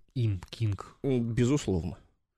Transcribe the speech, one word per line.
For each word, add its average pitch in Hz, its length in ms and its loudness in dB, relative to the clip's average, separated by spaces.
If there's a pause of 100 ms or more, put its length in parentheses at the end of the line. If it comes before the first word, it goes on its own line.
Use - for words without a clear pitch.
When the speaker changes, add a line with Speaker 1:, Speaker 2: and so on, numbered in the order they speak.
(140)
Speaker 1:
им 107 340 0
Кинг? - 540 -4
Speaker 2:
М, 120 320 0
безусловно. 113 640 2 (400)